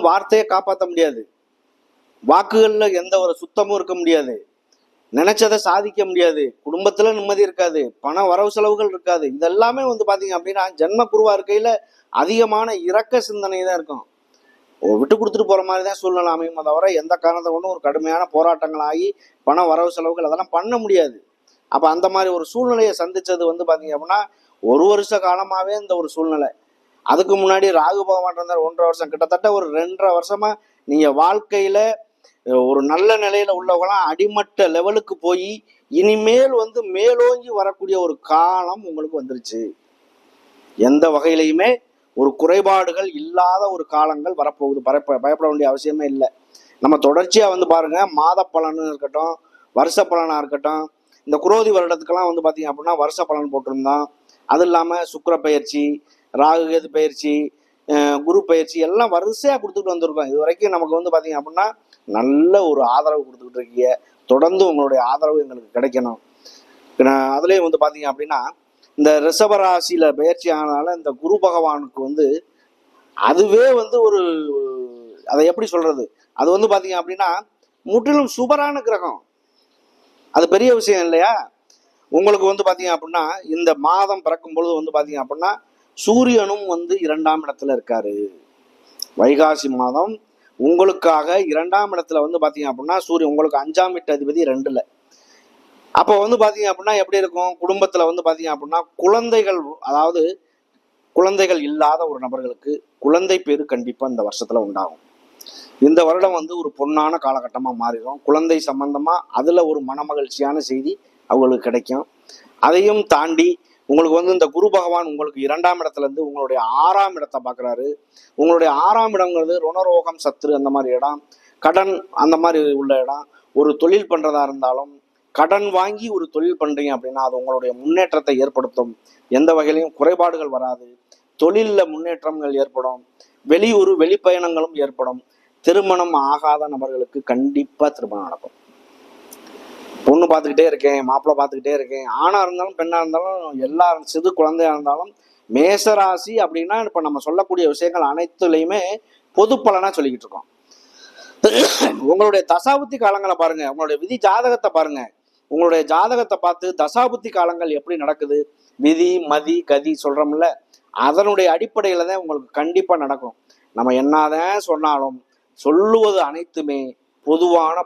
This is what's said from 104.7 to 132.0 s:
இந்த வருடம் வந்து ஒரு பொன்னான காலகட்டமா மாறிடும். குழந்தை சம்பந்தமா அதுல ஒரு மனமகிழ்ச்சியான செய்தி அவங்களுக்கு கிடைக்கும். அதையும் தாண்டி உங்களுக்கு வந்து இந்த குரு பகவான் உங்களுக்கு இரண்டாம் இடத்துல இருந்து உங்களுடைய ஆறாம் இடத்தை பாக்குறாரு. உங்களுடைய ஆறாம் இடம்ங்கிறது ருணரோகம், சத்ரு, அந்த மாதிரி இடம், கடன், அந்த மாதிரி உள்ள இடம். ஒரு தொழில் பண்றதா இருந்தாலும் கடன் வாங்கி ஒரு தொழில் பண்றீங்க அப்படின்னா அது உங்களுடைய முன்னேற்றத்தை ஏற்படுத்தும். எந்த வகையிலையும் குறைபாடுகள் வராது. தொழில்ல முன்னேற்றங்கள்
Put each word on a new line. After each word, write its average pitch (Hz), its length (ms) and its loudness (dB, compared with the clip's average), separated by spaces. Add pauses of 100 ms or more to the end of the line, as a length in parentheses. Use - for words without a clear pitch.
இந்த 160 200 4
வருடம் 185 320 2
வந்து 160 220 -10
ஒரு 151 160 -8
பொன்னான 151 360 0 (120)
காலகட்டமா 131 460 -4 (100)
மாறிடும். 120 460 -6
குழந்தை 160 300 2 (120)
சம்பந்தமா 143 460 -2 (240)
அதுல 170 320 2
ஒரு 151 80 -2 (100)
மனமகிழ்ச்சியான 143 680 -6 (120)
செய்தி 135 240 -4 (360)
அவங்களுக்கு 127 380 2
கிடைக்கும். 123 380 -4 (600)
அதையும் 202 360 4 (120)
தாண்டி 165 340 2 (400)
உங்களுக்கு 160 280 4
வந்து 185 200 2
இந்த 160 180 4
குரு 180 200 2
பகவான் 175 360 -2
உங்களுக்கு 147 360 -8
இரண்டாம் 175 340 0
இடத்துல 147 240 -4
இருந்து 143 220 -6
உங்களுடைய 135 320 -4 (260)
ஆறாம் 190 320 2
இடத்தை 143 300 -8
பாக்குறாரு. 123 400 -8 (500)
உங்களுடைய 165 320 4 (180)
ஆறாம் 220 300 2
இடம்ங்கிறது 175 380 0 (100)
ருணரோகம், 170 580 2
சத்ரு, 147 360 -2
அந்த 139 100 -2
மாதிரி 135 260 0
இடம், 143 240 -2 (420)
கடன், 190 320 2 (300)
அந்த 160 200 4
மாதிரி 165 160 2 (220)
உள்ள 139 120 -2 (100)
இடம். 139 220 -8 (300)
ஒரு 147 160 4 (120)
தொழில் 185 280 2
பண்றதா 151 320 0
இருந்தாலும் 135 480 -4 (480)
கடன் 196 320 2
வாங்கி 208 440 -2
ஒரு 165 100 -4 (100)
தொழில் 165 260 -2
பண்றீங்க 147 340 -4
அப்படின்னா 131 320 -8
அது 127 140 -6
உங்களுடைய 127 300 -4 (100)
முன்னேற்றத்தை 156 520 0 (120)
ஏற்படுத்தும். 127 460 -4 (400)
எந்த 151 220 4
வகையிலையும் 156 400 0
குறைபாடுகள் 165 640 0
வராது. 127 320 -8 (560)
தொழில்ல 202 360 4 (140)
முன்னேற்றங்கள் 156 720 -6